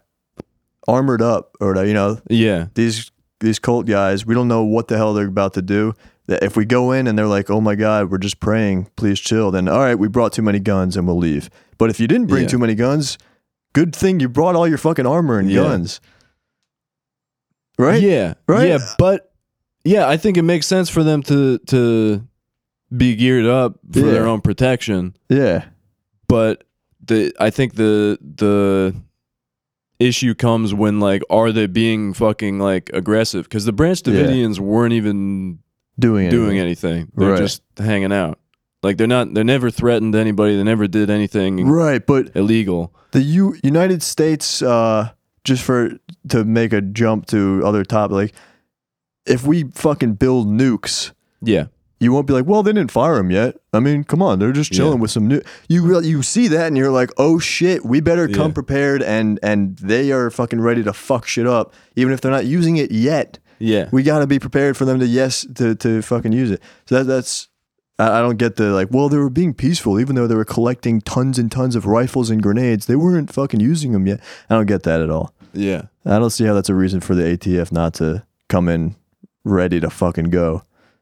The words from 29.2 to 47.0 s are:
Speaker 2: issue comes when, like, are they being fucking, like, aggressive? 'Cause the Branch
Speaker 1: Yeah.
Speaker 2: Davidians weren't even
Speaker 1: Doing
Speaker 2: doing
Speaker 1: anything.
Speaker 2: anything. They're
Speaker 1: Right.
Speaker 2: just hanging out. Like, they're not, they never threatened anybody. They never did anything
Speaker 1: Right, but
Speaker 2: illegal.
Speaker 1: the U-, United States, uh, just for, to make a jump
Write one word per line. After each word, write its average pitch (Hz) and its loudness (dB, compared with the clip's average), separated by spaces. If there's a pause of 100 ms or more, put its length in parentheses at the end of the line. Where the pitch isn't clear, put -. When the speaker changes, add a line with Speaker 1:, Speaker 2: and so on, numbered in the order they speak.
Speaker 2:
issue 120 0
comes 113 0
when, 104 0
like, 98 0
are 110 2
they 107 0
being 107 -2
fucking, 104 -2
like, 95 -2
aggressive? 104 -2
'Cause 104 -6
the 113 0
Branch 165 0
Speaker 1:
Yeah. 113 0 (100)
Speaker 2:
Davidians 120 0
weren't 117 0
even 98 -4 (400)
Speaker 1:
Doing 104 2
Speaker 2:
doing 107 2
Speaker 1:
anything. 87 -4
Speaker 2:
anything. 85 -6
They're 98 2
Speaker 1:
Right. 98 2
Speaker 2:
just - -4 (140)
hanging 101 -2
out. 85 -2 (460)
Like, 98 0
they're 113 2
not, 123 0
they 107 0
never 123 0
threatened 113 0
anybody. 104 2
They 98 0
never 107 0
did 104 0
anything 98 -2
Speaker 1:
Right, 151 0
but 135 0
Speaker 2:
illegal. 95 0 (160)
Speaker 1:
the 135 2
U-, 165 0
United 170 0
States, - -2
uh, 113 0 (340)
just 127 0
for, 123 0 (380)
to 113 0
make 113 0
a 101 2
jump 110 -2